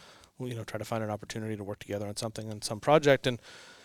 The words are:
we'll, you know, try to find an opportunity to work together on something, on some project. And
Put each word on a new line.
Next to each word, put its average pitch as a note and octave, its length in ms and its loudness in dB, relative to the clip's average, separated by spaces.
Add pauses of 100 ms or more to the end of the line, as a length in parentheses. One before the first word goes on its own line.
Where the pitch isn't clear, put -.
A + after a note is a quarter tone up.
(380)
we'll, B2+ 120 -6
you A#2+ 60 -6
know, A2+ 80 -6
try - 140 -8
to G#2+ 60 -4
find A2+ 200 -2
an G#2+ 60 -2
opportunity A2 460 -4
to G2+ 80 -6
work G2+ 140 -6
together G#2 280 -4
on G#2 100 -6
something, A2 340 -6
on G#2 120 -8
some G#2+ 180 -6
project. D3 460 6
And B2 120 0 (460)